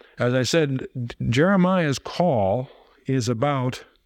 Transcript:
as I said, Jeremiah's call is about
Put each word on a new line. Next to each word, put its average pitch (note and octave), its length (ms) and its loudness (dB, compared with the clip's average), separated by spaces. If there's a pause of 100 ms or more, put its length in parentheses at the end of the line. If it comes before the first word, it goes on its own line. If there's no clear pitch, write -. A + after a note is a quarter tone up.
(180)
as B2 160 0
I B2+ 80 2
said, C#3 460 0 (400)
Jeremiah's F3 720 2
call B2+ 680 0 (380)
is C3 220 -2
about B2+ 560 -2 (220)